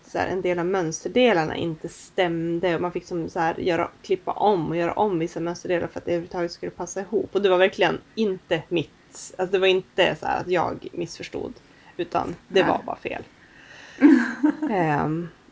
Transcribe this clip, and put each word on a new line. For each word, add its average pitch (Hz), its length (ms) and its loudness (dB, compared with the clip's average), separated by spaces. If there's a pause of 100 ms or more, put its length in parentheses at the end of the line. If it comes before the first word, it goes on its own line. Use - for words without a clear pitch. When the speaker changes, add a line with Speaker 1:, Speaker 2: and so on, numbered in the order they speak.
(100)
Speaker 1:
så - 80 -6
här, - 80 0
en 180 160 -4
del 180 160 0
av 170 80 0
mönsterdelarna 180 920 2
inte 165 320 -6
stämde. 170 840 -2
Och 156 60 0
man 175 120 -2
fick 175 140 -6
som 165 220 -6
så - 120 -4
här, 165 200 0
göra, 170 280 0 (140)
klippa - 300 -2
om 185 380 2
och 165 60 -2
göra 170 160 0
om 202 260 0
vissa 165 220 -4
mönsterdelar 175 460 -2
för - 120 -10
att - 60 -14
det - 60 -4
överhuvudtaget 170 420 -4
skulle 175 180 -10
passa 180 300 -8
ihop. 196 340 -2
Och 196 80 0
det 202 60 6
var 180 100 6
verkligen 180 400 4 (160)
inte 185 540 -2
mitt. 165 220 -2 (220)
Alltså - 400 -6
det 196 60 4
var 185 80 4
inte 185 540 2
så - 60 -8
här - 140 0
att 165 100 -8
jag 170 420 -2
missförstod, - 600 -8 (440)
utan 170 380 -4 (140)
det 185 120 2
Speaker 2:
Nej. 175 100 4
Speaker 1:
var - 160 0
bara - 100 -6
fel. - 260 -8 (760)
Speaker 2:
<laughs> - 40 -2 (680)
Speaker 1:
Ehm, 160 580 0 (240)